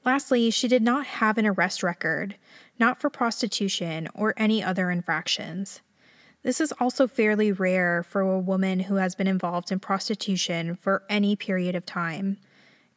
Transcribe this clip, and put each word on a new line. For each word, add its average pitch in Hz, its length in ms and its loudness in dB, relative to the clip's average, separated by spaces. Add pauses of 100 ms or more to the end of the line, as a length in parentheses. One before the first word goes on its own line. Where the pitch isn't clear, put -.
Lastly, 254 480 2
she - 160 0
did 240 140 6
not 240 240 2
have 214 320 0
an 220 100 2
arrest 185 360 2
record, 170 540 -4 (420)
not 233 200 2
for 285 120 0
prostitution 190 1040 -2
or 214 240 0
any 220 260 2
other 180 260 0
infractions. 175 920 -4 (600)
This 254 200 0
is 302 180 0
also 254 260 2
fairly 214 460 2
rare 180 500 2
for 196 200 -2
a 190 160 2
woman 190 420 0
who 190 140 -2
has 185 200 0
been 190 120 -2
involved 180 440 -2
in 190 100 -2
prostitution 185 960 -2
for 196 340 0
any 208 260 2
period 180 380 -2
of 175 100 -4
time. 190 540 -4 (580)